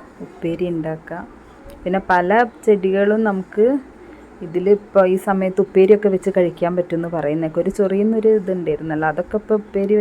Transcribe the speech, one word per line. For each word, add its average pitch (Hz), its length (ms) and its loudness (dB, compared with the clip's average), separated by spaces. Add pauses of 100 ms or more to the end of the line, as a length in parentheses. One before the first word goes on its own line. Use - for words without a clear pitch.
(260)
ഉപ്പേരി 170 480 -6
ഉണ്ടാക്കാം. 160 500 -8 (600)
പിന്നെ 185 160 -2 (120)
പല 180 180 2 (360)
ചെടികളും 202 640 2
നമുക്ക് 190 360 -2 (800)
ഇതിലിപ്പോൾ 190 680 2
ഈ - 20 2 (120)
സമയത്ത് 190 380 0
ഉപ്പേരിയൊക്കെ 202 500 4
വെച്ച് 190 220 -2
കഴിക്കാൻ 170 400 0
പറ്റുമെന്ന് 170 400 -4
പറയുന്നേക്കെ. 160 460 -4
ഒരു 185 160 -2
ചൊറിയുന്നൊരു 214 520 0 (100)
ഇതുണ്ടായിരുന്നല്ലോ, 160 720 -4
അതൊക്കെ 185 280 -6
ഇപ്പോൾ 214 200 -2
ഉപ്പേരി 202 400 -2